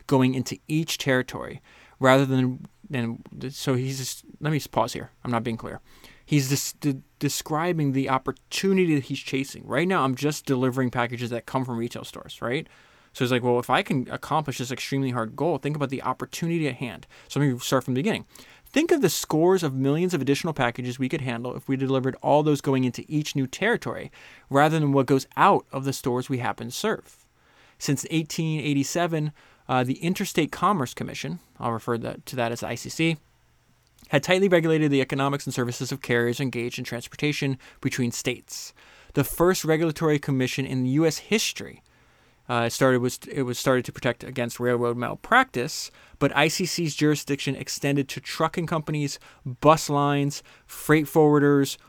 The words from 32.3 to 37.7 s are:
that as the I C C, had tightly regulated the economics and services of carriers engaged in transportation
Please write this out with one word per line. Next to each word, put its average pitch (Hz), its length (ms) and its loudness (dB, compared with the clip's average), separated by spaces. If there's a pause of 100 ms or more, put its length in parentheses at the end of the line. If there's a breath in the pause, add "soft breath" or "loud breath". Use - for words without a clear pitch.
that 117 160 0
as 117 80 -8
the - 60 -8
I 120 80 -6
C 120 140 -12
C, 160 280 0 (920)
had - 160 2
tightly 185 240 4
regulated 160 420 4
the 139 120 4
economics 139 440 -2
and 131 80 -6
services 120 380 -4
of 135 100 -8
carriers 120 380 0
engaged 120 400 -4
in 123 60 -8
transportation 139 720 -4 (240 loud breath)